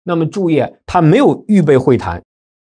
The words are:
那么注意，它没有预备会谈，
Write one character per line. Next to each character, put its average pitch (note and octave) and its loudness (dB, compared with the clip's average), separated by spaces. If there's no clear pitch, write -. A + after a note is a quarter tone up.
那 F3 -6
么 D#3+ -2
注 F3+ -6
意， D3 0
它 F3+ 0
没 D#3+ 4
有 F#3+ 0
预 G#3 2
备 D3+ 2
会 B2+ 2
谈， - -10